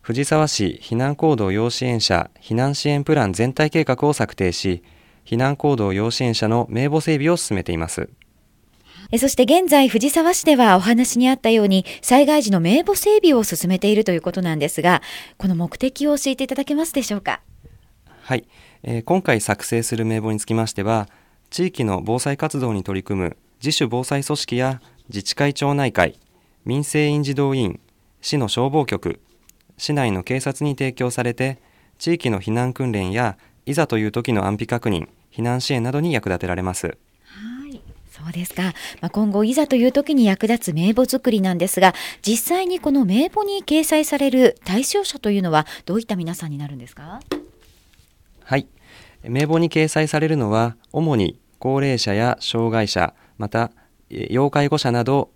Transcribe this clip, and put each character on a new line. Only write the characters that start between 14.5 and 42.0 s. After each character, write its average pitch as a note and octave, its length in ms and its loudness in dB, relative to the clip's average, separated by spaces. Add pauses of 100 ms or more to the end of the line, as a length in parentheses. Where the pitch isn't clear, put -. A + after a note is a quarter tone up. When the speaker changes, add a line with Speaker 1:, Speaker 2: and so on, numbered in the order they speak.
Speaker 2:
ん D3+ 40 -2
で C#3+ 100 0
す - 140 -4
が、 F3 180 4 (380)
こ G3 100 -2
の F#3 60 2
目 E3+ 240 -2
的 C4 300 -2
を D4 100 4
教 C4+ 140 -2
え B3+ 40 -4
て C4+ 80 -2
い - 20 -6
た C4 80 -4
だ C4+ 120 -2
け D4 80 -2
ま D#4 100 0
す E4 80 -8
で C4+ 100 0
し G#3+ 120 -4
ょ G3+ 40 -4
う - 40 -6
か？ - 180 -6 (800)
Speaker 1:
は - 140 -4
い。 A#2+ 100 -4 (380)
え A#2 160 -4
ー、 A2+ 60 -6
今 F#3 180 2
回 A2+ 180 2
作 - 240 -2
成 A#2 180 -2
す A#2 140 -4
る A2+ 80 -2
名 A2 160 0
簿 A2 120 -4
に G#2+ 60 -2
つ - 60 -6
き - 80 -4
ま A2+ 140 2
し - 80 -8
て G2+ 80 -6
は、 G#2+ 260 0 (400)
地 F3+ 200 -2
域 - 160 -4
の G2 200 -2
防 A2+ 140 -2
災 C#3 180 -2
活 D3+ 240 -4
動 A#2+ 140 -2
に F#2+ 100 -4
取 F#2+ 160 -4
り - 20 -14
組 G2 200 -4
む F2 140 -6 (260)
自 C#3+ 100 -2
主 D3 140 0
防 A#2+ 180 -2
災 C#3 180 -2
組 D3+ 140 -4
織 - 220 -6
や B2+ 240 -2 (260)
自 G2+ 140 -8
治 - 140 -6
会 C#3+ 180 0
町 C#3+ 180 -2
内 C#3 180 0
会、 F2+ 280 0 (480)
民 C#3 180 -2
生 D3+ 240 0
委 D3 40 0
員 D3 100 0
児 C#3 120 -4
童 C#3 200 0
委 C3 60 0
員、 G2+ 200 -2 (400)
市 - 160 -4
の B2 120 0
消 B2 200 0
防 C#3+ 160 0
局、 - 360 -6 (580)
市 - 160 -4
内 B2+ 180 0
の F#2 100 -2
警 C3 180 -4
察 C#3+ 260 -6
に C#3+ 60 -2
提 C3 200 -4
供 B2+ 180 -4
さ B2 120 -4
れ A#2+ 100 -2
て、 C3 300 -6 (360)
地 E3 160 0
域 E3 140 -4
の G2 140 -2
避 A2+ 100 -4
難 B2 220 -2
訓 B2+ 180 -4
練 F#2+ 200 -2
や、 A2 260 -2 (260)
い C3+ 80 -6
ざ D3+ 140 0
と A#2 100 -2
い G#2+ 100 0
う G#2 60 -4
時 A#2+ 220 -2
の G2 100 0
安 G2+ 140 -2
否 A2 80 -6
確 A#2+ 240 -4
認、 F2 180 -2 (240)
避 - 80 -10
難 B2 220 -2
支 - 100 -4
援 A#2+ 100 0
な B2 100 -2
ど D3 80 -2
に E3 120 0
役 G#2+ 160 -2
立 F2+ 120 -2
て F#2 60 -6
ら F2+ 100 -2
れ F#2 60 -4
ま F#2 120 -4
す。 F2+ 140 -6
Speaker 2:
は - 60 -8 (800)
い。 B3 80 -18 (300)
そ D#3 180 -16
う F3 40 -10
で F3 140 -6
す - 80 -14
か。 F3+ 200 -4 (260)
ま - 60 -6
あ、 - 40 -4
今 G#3 200 0
後 G3+ 140 2
い A#3+ 100 0
ざ D4 140 2
と C4+ 80 2
い A#3+ 100 4
う B3+ 60 4
時 C#4+ 240 0
に A#3+ 80 6
役 G3+ 240 2
立 A3+ 240 0
つ - 20 -4
名 F3 180 2
簿 B3 120 4
作 B3+ 260 0
り A3 100 2
な F#3 140 0
ん F3 40 -4
で F3+ 100 0
す - 100 -2
が、 F#3 160 6 (280)